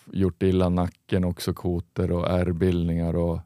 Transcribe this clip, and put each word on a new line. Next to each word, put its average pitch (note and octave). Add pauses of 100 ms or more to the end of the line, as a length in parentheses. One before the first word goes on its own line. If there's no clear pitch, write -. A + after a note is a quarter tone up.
(120)
gjort F#2
illa F#2
nacken F2+
också, F2
kotor F2+
och F2
ärrbildningar E2+
och, E2+